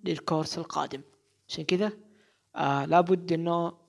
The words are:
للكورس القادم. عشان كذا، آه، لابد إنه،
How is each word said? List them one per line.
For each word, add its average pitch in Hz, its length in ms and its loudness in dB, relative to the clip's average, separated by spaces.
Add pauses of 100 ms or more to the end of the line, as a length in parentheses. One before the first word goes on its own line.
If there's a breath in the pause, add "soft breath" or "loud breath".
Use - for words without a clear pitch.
للكورس 160 540 -2
القادم. 147 440 -6 (460)
عشان 160 160 -8
كذا، 196 280 0 (640 soft breath)
آه، 139 280 0
لابد 175 480 4
إنه، 170 460 0 (100)